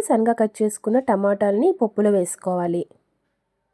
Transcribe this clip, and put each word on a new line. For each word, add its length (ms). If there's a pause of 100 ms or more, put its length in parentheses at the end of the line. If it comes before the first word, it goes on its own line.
సన్నగా 320
కట్ 220
చేసుకున్న 360 (120)
టమాటాలని 600 (120)
పప్పులో 340
వేసుకోవాలి. 680 (920)